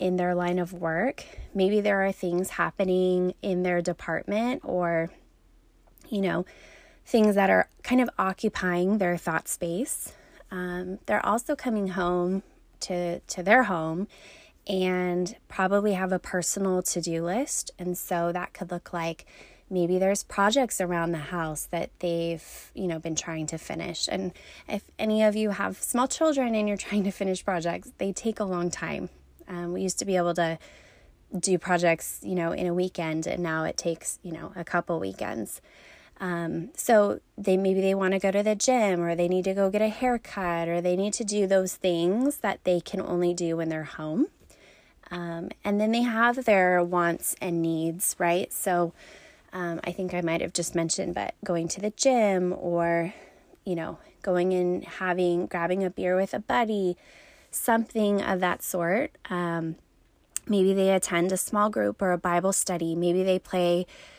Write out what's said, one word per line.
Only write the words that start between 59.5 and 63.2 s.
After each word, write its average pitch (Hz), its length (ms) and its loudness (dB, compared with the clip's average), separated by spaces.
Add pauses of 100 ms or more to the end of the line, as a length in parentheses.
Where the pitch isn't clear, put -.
maybe 196 280 4
they 190 160 4
attend 185 420 2
a 185 60 -2
small 208 320 0
group 214 320 -2
or 180 100 2
a 180 60 0
Bible 180 340 2
study. 165 420 0
Maybe 175 280 2